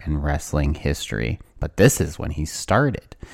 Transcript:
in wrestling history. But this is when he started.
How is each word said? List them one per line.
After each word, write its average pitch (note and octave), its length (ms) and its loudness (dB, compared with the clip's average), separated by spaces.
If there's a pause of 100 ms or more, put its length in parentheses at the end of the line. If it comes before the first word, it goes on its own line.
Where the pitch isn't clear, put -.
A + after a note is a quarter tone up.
in D2+ 160 0
wrestling D2 520 0
history. A#1 640 -2 (220)
But - 160 -4
this - 240 6
is D2+ 180 -4
when - 120 -4
he D#2 120 -4
started. - 720 0 (180)